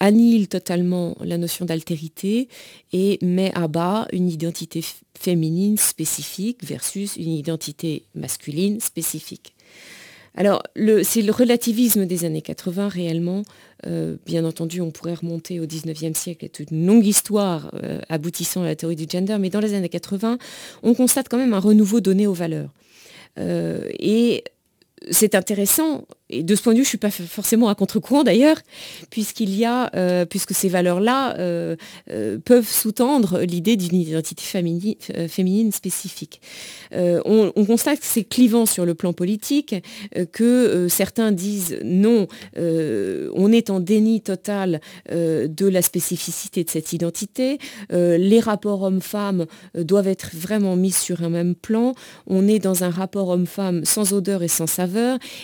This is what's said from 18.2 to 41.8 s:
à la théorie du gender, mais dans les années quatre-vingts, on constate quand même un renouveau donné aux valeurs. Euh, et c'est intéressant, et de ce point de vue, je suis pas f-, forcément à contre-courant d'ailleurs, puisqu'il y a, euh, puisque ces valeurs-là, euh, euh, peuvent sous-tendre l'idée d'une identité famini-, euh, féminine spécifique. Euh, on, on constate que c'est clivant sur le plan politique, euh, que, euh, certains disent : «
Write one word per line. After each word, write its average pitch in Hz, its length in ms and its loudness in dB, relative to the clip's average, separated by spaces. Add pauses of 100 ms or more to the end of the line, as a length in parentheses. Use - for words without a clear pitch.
à 170 60 -2
la 156 60 -2
théorie 165 220 -4
du 156 100 -6
gender, 190 320 -2
mais 190 120 0
dans 208 100 -2
les 208 140 0
années 185 160 -2
quatre-vingts, 202 480 -2 (440)
on 233 120 6
constate 254 340 2
quand 240 80 -2
même 254 160 2
un 190 80 2
renouveau 214 400 6
donné 190 260 4
aux 202 60 2
valeurs. 160 380 -4 (680)
Euh, 170 480 -2 (120)
et 220 460 2 (640)
c'est - 240 4
intéressant, 202 720 0 (240)
et 151 140 -4
de 180 100 2
ce 202 80 0
point 226 120 4
de 226 40 6
vue, 269 60 6
je - 60 -2
suis - 60 -4
pas 208 120 0
f-, 185 180 -6
forcément 220 420 2
à 202 60 2
contre-courant 226 480 0
d'ailleurs, 269 360 6 (520)
puisqu'il 208 420 -4
y 208 120 0
a, 240 320 0
euh, 180 280 2
puisque 190 300 -6
ces 190 140 0
valeurs-là, 190 720 2
euh, 170 340 -2 (380)
euh, 107 260 -4
peuvent 240 300 4
sous-tendre 226 720 0
l'idée 175 360 0
d'une 180 200 0
identité 160 480 -2
famini-, 175 540 -4 (180)
euh, 170 100 -4
féminine 196 460 0
spécifique. - 680 -10 (540)
Euh, 175 300 2
on, 208 320 4
on 214 80 4
constate 233 340 2
que - 80 -10
c'est - 160 0
clivant 233 420 4
sur 180 220 0
le 170 80 0
plan 175 180 -2
politique, 214 600 -2 (420)
euh, 180 80 0
que, - 200 -2
euh, 233 440 4
certains 208 440 0
disent : « 190 520 -4